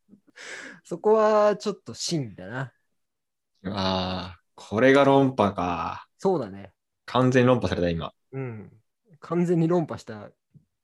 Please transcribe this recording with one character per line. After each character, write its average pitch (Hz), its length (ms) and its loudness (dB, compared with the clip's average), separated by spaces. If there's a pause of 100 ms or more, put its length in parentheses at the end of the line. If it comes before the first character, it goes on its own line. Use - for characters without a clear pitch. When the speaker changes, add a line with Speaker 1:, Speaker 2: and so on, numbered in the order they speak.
(340)
Speaker 1:
<laughs> - 500 -18
そ 175 140 -10
こ 208 160 2
は 214 440 4
ち 208 120 -8
ょ 190 40 -4
っ - 20 -14
と - 180 -18
真 131 400 -4
だ 90 140 -16
な。 127 260 -10 (920)
Speaker 2:
あ 92 720 -4
あ、 - 40 -20 (160)
こ - 260 -6
れ 131 120 6
が 139 100 6
論 139 320 4
破 101 180 2
か。 87 540 -6 (100)
Speaker 1:
そ 190 200 0
う - 20 -4
だ 107 100 -8
ね。 98 240 -18 (320)
Speaker 2:
完 127 240 2
全 127 140 4
に 123 60 4
論 123 100 4
破 104 80 -2
さ 87 80 -4
れ 87 60 -2
た、 87 80 2
今。 82 240 -6 (180)
Speaker 1:
う 135 80 -10
ん。 113 340 -12 (460)
完 175 260 -2
全 170 140 2
に 160 80 4
論 170 180 0
破 - 140 -10
し - 60 -20
た 107 260 -16 (520)